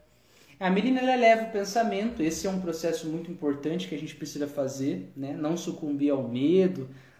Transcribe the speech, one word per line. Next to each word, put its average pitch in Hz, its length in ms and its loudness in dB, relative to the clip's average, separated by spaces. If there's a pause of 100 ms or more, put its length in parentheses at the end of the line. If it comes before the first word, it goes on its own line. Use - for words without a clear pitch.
(580)
A 190 120 0
Melina, 240 320 2
ela 254 120 4
eleva 226 340 6
o 226 40 -10
pensamento. 202 720 0
Esse 160 240 0
é - 20 0
um 190 120 -2
processo 165 480 -2
muito 165 200 -6
importante 156 600 -4
que 160 60 -6
a 143 40 -6
gente 156 160 -10
precisa 143 320 -6
fazer, 143 640 -4
né? 135 200 -8
Não 160 240 -2
sucumbir 147 540 -2
ao 127 140 0
medo, 143 640 2 (300)